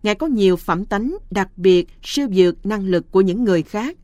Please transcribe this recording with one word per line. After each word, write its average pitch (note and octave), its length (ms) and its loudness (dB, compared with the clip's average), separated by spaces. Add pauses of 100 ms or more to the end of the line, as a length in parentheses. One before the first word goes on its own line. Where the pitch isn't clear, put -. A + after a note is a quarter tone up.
Ngài G#3+ 120 0
có D#4 120 -6
nhiều G3+ 300 2
phẩm F3+ 280 -4
tánh A#3 320 -4 (140)
đặc F#3+ 280 -6
biệt F3+ 300 4 (140)
siêu C#4+ 320 -4
vượt F3+ 320 2
năng G3+ 200 -4
lực F3 240 -2
của F#3+ 100 2
những G3 240 0
người F3+ 180 2
khác. A#3+ 420 -8